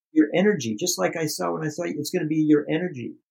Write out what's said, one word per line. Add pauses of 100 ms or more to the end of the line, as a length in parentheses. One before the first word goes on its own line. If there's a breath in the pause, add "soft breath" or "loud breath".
(120)
be
your
energy,
just
like
I
saw
when
I
saw
you,
it's
gonna
be
your
energy (160)